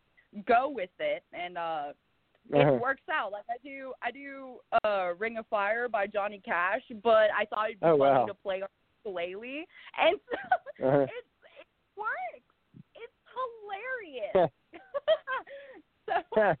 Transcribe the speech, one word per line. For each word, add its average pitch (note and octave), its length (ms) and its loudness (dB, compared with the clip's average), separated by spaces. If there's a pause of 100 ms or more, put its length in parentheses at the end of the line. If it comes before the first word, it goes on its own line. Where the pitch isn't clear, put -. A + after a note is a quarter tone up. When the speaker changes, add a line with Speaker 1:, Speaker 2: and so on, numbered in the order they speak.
(460)
Speaker 1:
go B3 240 4
with G3+ 300 -6
it, D3+ 240 -2 (100)
and, F3 240 -10
uh, D#3+ 360 -6 (600)
it C#3+ 80 6
Speaker 2:
Uh-huh. C#3+ 140 6
Speaker 1:
works C4 340 -2
out. B3 220 -2
Like, G#3 180 -10
I A#3+ 80 -6
do, C4+ 440 -14
I A#3+ 100 -4
do, C4+ 500 -16 (220)
uh, F#3 340 0
"Ring A3+ 200 -6
of A3 100 -10
Fire" A3+ 420 0
by G#3 180 -2
Johnny G#3 320 -4
Cash, F#3+ 480 -2 (140)
but A3 320 6
I G#3 120 0
thought G#3+ 260 -4
it'd G3+ 100 -18
be D#3+ 60 2
Speaker 2:
Oh, D#3+ 100 8
Speaker 1:
funny C3+ 220 6
Speaker 2:
wow. A#2 80 4
Speaker 1:
to G3 80 -8
play F#3+ 260 -6
on G3 80 -8 (340)
ukulele, G#3 640 -8 (300)
and D#4+ 280 4
<laughs> B4 60 -20 (480)
so C3 80 0
Speaker 2:
Uh-huh. C#3+ 140 6
Speaker 1:
it, C3 80 0 (500)
it - 80 -20 (300)
works. B4+ 840 -10 (120)
It's A#4+ 180 -20 (200)
hilarious. G#4 1160 -2 (220)
<laughs> E4+ 80 -20 (1200)
So, F#4+ 160 -2 (100)
Speaker 2:
<laughs> - 100 0
I F#3 180 4